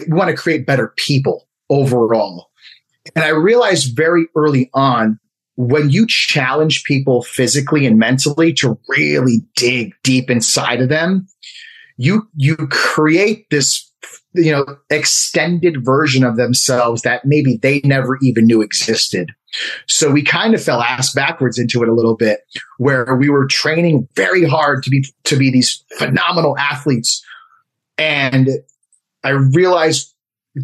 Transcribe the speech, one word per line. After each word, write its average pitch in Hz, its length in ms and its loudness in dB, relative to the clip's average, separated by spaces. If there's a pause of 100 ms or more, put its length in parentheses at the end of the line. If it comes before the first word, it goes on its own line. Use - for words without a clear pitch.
we 160 80 0
wanna 175 200 0
create 156 300 -4
better 120 300 0
people - 520 -2 (200)
overall." 117 800 0 (640)
And 160 100 0
I 151 40 0
realized 165 680 2
very 165 380 2
early 147 400 0
on, 117 440 2 (380)
when 139 340 0
you 202 160 4
challenge 147 800 -2
people 135 380 0
physically 135 640 -2
and 110 140 4
mentally 143 560 2
to 117 240 -2 (100)
really 139 540 0 (140)
dig 120 360 -2 (100)
deep 131 280 0
inside 120 500 -2
of 127 80 0
them, 175 380 0 (720)
you, 185 360 0
you 143 220 0
create 160 920 0
this, - 360 -2 (460)
you 165 200 2
know, 143 120 0 (240)
extended 160 960 -2
version 131 400 2
of 117 120 0
themselves 120 640 0
that 123 240 -2
maybe 139 320 2
they 139 260 0
never 131 380 0
even 113 240 4
knew 113 160 4
existed. - 720 -4 (540)
So - 240 0
we 143 120 2
kind 202 320 0
of - 80 -2
fell 127 180 -2
ass 123 320 -2
backwards 139 460 -2
into 117 240 0
it 113 80 2
a 113 40 4
little 113 220 2
bit, 110 240 0 (380)
where 127 380 0
we 139 120 2
were 143 180 2
training 156 680 0
very 185 280 2
hard 143 400 0
to 131 60 -4
be, 135 140 2 (200)
to 147 120 -2
be 131 140 2
these - 340 -2 (140)
phenomenal 165 580 0
athletes. 139 640 -2 (760)
And 135 500 0 (760)
I 131 60 -2
realized 160 840 2 (500)